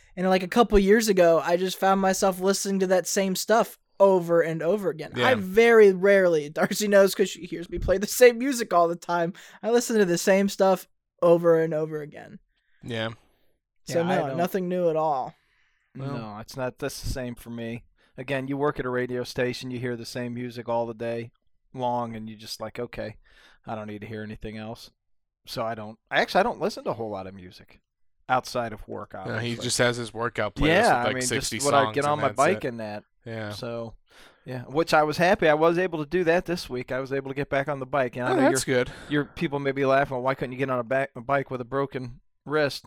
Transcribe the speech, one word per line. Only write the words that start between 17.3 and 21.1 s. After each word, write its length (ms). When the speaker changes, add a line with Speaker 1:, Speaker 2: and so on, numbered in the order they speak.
Speaker 3:
for 160
me. 340
Again, 320
you 80
work 220
at 80
a 40
radio 340
station, 460
you 100
hear 160
the 100
same 280
music 340
all 180
the 80
day 360